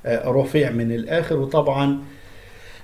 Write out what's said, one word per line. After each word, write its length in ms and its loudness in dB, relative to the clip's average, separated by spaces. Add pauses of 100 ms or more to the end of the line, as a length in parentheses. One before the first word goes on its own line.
آه، 240 0
رفيع 400 2
من 220 0
الآخر. 440 0
وطبعًا 680 2 (800)